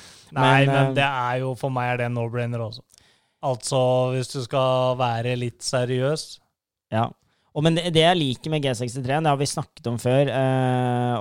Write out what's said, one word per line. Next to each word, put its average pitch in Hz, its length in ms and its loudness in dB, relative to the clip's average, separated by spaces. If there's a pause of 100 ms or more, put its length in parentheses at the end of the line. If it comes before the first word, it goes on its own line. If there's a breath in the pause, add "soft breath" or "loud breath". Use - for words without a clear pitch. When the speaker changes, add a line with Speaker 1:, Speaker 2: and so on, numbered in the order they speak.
(140)
Speaker 1:
<laughs> - 220 -16
Nei, 135 300 4
Speaker 2:
Men, 139 60 2
Speaker 1:
men 135 180 4
Speaker 2:
eh, 135 80 -2
Speaker 1:
det 143 80 2
er 127 380 -2
jo, 131 160 -4
for 139 120 -4
meg 123 220 -2
er 123 80 -2
det 120 80 -2
en 120 80 -4
no-brainer 120 480 -4
også. 110 160 -12 (600 soft breath)
Altså, 135 360 -2 (360)
hvis 127 180 -4
du 143 80 -8
skal 127 560 0
være 120 400 0
litt 120 240 -6
seriøs. 131 640 -2 (680)
Speaker 2:
Ja. 113 140 0 (500)
Og, 151 80 2
men 165 140 4
det, 170 160 -2
det 160 80 4
jeg 175 180 6
liker 143 320 -4
med 151 140 -2
G 135 100 0
sekstitre, 123 460 -4
det 160 100 2
har 139 80 2
vi 143 80 0
snakket - 400 -8
om 117 140 -4
før, 135 260 4
eh, 127 920 0